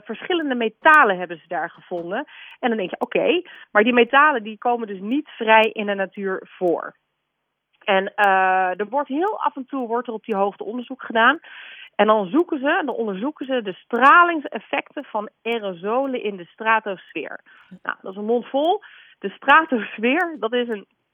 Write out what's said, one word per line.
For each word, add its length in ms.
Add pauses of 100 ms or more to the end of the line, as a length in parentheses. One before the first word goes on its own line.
verschillende 500
metalen 640
hebben 200
ze 100
daar 220
gevonden. 540 (340)
En 100
dan 100
denk 120
je, 100
oké, 420 (280)
maar 140
die 80
metalen 500
die 160
komen 280
dus 140
niet 280
vrij 440
in 140
de 80
natuur 460 (160)
voor. 400 (880)
En, 300
eh, 640
er 80
wordt 200
heel 320
af 160
en 100
toe 200
wordt 220
er 60
op 100
die 120
hoogte 280
onderzoek 380
gedaan. 360 (560)
En 120
dan 220
zoeken 300
ze, 280
dan 80
onderzoeken 520
ze 160
de 100
stralingseffecten 1300
van 240 (140)
aerosolen 800
in 140
de 160
stratosfeer. 880 (420)
Nou, 200
dat 100
is 60
een 60
mond 220
vol. 360 (360)
De 120
stratosfeer, 1080
dat 140
is 160
een 180 (280)